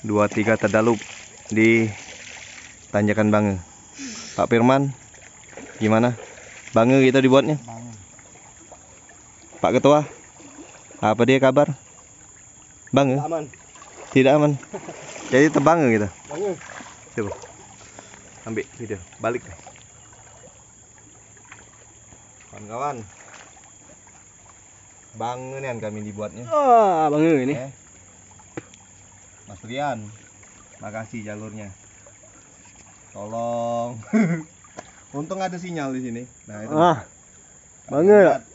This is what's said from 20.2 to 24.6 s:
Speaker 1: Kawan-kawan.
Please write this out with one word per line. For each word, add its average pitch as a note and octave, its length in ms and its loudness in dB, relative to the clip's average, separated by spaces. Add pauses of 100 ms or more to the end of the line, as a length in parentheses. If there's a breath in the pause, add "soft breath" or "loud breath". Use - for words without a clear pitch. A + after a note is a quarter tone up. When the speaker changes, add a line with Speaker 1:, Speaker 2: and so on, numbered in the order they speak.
Speaker 1:
Kawan-kawan. A#2 480 -10 (2250)